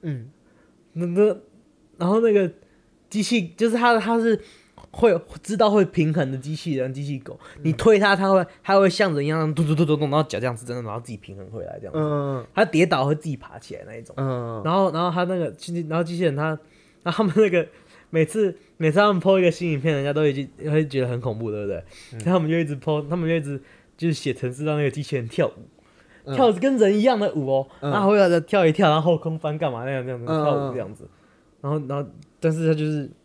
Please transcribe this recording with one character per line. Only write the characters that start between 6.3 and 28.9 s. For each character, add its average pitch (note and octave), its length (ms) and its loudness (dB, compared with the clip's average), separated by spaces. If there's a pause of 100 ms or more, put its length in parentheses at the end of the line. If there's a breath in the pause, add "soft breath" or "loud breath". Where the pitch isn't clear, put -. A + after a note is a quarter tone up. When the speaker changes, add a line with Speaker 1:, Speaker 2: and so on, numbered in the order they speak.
Speaker 2:
的 C3 60 -6
机 C3+ 180 -10
器 D#3 200 -6
人、 C3 180 -4
机 C#3 100 -10
器 C#3+ 160 -8
狗。 - 220 -16 (160 loud breath)
Speaker 1:
嗯。 D3 80 -20
Speaker 2:
你 D#3 80 2
推 A3 260 4
它， G3+ 160 4
它 F#3+ 160 0
会， F#3 160 4 (160 loud breath)
它 G3 160 4
会 G3 120 6
像 F#3 240 0
人 C#3+ 100 -2
一 D3 40 -2
样 D#3 260 -2
嘟 D#3+ 80 0
嘟 D#3 120 2
嘟 D3+ 120 2
嘟 D3+ 100 2
嘟， C#3+ 60 -2
然 C#3+ 100 -2
后 D3+ 120 2
脚 G#2+ 140 -6
这 A2+ 60 -4
样 B2 100 -2
子 A#2+ 120 -14
真 A#2+ 100 -10
的， B2 60 -10
然 A2 100 -8
后 A#2 80 -8
自 A#2 60 -20
己 A#2 100 -12
平 G2 180 -18
衡 F#2+ 120 -16
回 F#2+ 180 -12
来 - 140 -12
这 G2+ 80 -16
样 - 80 -14
子。 - 40 -2
Speaker 1:
嗯。 C#3+ 540 -4
Speaker 2:
它 G3+ 100 2
跌 E3 220 2
倒 D3 220 0
会 D3 80 2
自 D3+ 80 -8
己 D3 160 -6
爬 - 200 -18
起 - 180 -16
来 F2+ 100 -14
那 A2+ 100 -16
一 A#2 60 -14
种。 - 160 -20
Speaker 1:
嗯。 B2 460 -4
Speaker 2:
然 D#3+ 100 -2
后， F#3+ 180 2
然 D#3+ 100 -2
后 F3+ 80 0
它 F3+ 140 -2
那 F3+ 140 -4
个， D#3+ 160 -4
其 - 200 -12
实， E3+ 140 -6
然 D#3+ 100 -2
后 E3+ 60 0
机 E3+ 140 -8
器 F3+ 60 -2
人 C#3+ 120 2
它， D3+ 120 -2 (540 soft breath)
然 F3 100 -4
后 - 0 -
他 A3 120 0
们 F3+ 120 0
那 G#3+ 120 4
个， E3+ 180 0 (440 soft breath)
每 D#3+ 140 2
次， F#3+ 320 -2 (200 soft breath)
每 D#3+ 140 2
次 D3+ 80 2
他 G#3 140 6
们 F3+ 80 0
PO F#3+ 180 4
一 F#3 40 4
个 F3 80 6
新 E3+ 220 -4
影 C#3 80 -2
片， D#3 140 0
人 C#3 100 -2
家 C#3+ 80 -2
都 D#3 140 2
已 C#3+ 60 4
经 C3+ 160 -4 (220)
会 D#3 160 2
觉 C3+ 140 -2
得 B2 80 0
很 B2 120 -4
恐 A#2 180 -4
怖， A2+ 120 -6
对 G#2 120 -6
不 G2+ 40 -6
对？ G2 100 -4 (360 loud breath)
Speaker 1:
嗯。 A2+ 80 -14
Speaker 2:
所 - 0 -
以 A2 40 -12
他 F3+ 140 4
们 D#3 120 0
就 E3 80 2
一 E3 60 0
直 C#3+ 140 -6
PO， D3+ 300 -4
他 E3+ 80 -4
们 E3 120 -2
就 E3 60 2
一 E3 60 0
直 C#3+ 200 -8 (360 soft breath)
就 E3 120 -2
是 D#3 60 0
写 C#3+ 180 -4
程 B2 200 -4
式 C#3 120 -10
让 D3+ 120 0
那 D3+ 60 0
个 C#3 80 0
机 D3 120 -8
器 C#3+ 140 -6
人 A#2 120 -4
跳 C#3+ 180 0
舞， - 60 -4 (720 soft breath)
Speaker 1:
嗯。 C#3 100 -8
Speaker 2:
跳 B3 180 4
跟 B3+ 260 0
人 G#3 200 4
一 G#3 40 2
样 A#3+ 160 2
的 G3+ 160 0
舞 C#3+ 120 -2
哦， C3+ 220 0 (120)
Speaker 1:
嗯。 C#3+ 120 2
Speaker 2:
然 G#3 100 2
后 G3 80 4
会 F#3 300 6
跳 F3+ 260 2
一 D#3 60 6
跳， E3 180 4